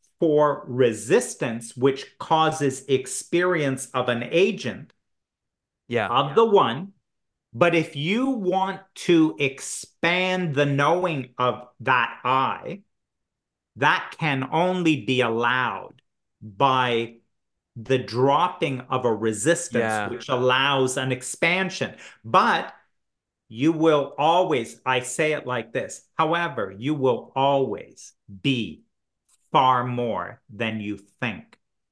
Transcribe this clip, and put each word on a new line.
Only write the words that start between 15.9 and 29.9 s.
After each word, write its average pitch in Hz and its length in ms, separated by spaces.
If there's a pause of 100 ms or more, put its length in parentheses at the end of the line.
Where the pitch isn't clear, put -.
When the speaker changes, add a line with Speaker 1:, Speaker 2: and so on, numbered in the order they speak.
Speaker 1:
by 117 760 (580)
the 127 220
dropping 135 840
of 123 240
a 117 80
resistance, 113 680
Speaker 2:
Yeah. 107 280
Speaker 1:
which 120 200
allows 131 680
an 131 140
expansion. 170 840 (280)
But 180 500 (760)
you 131 240
will 151 440
always, 156 680
I 127 160
say 151 320
it 139 120
like 123 280
this, - 340 (100)
however, 156 600
you 131 180
will 127 400
always 135 800 (280)
be 113 420 (680)
far 131 340
more 113 640